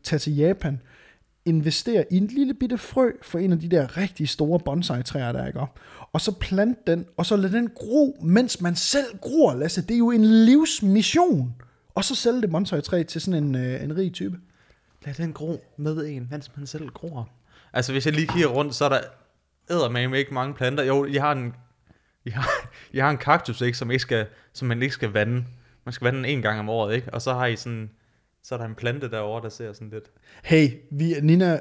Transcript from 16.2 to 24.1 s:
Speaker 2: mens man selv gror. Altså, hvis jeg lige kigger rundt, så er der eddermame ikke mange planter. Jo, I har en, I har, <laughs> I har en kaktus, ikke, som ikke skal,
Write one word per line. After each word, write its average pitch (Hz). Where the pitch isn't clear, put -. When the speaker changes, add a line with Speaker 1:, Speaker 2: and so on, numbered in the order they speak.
Speaker 2:
mens 147
man 139
selv 151
gror. 143
Altså, 127
hvis 135
jeg 156
lige 156
kigger 170
rundt, 135
så 147
er 143
der 135
eddermame 127
ikke 139
mange 131
planter. 131
Jo, 139
I 139
har 147
en, 123
I 120
har, 120
<laughs> -
I 131
har 139
en 139
kaktus, 147
ikke, 123
som 120
ikke 123
skal, 110